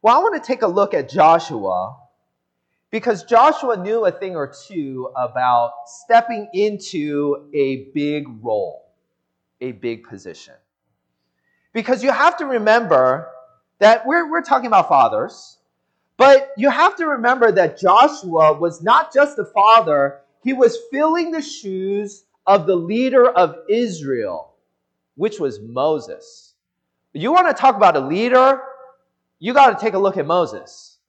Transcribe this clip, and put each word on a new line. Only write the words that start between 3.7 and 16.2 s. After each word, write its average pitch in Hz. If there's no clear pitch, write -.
knew 208
a 175
thing 185
or 143
two 135
about 123
stepping 233
into 147
a 135
big 147
role, 101
a 127
big 117
position. 92
Because 233
you 269
have 339
to 302
remember 208
that 220
we're, 320
we're 330
talking 254
about 196
fathers, 123
but 269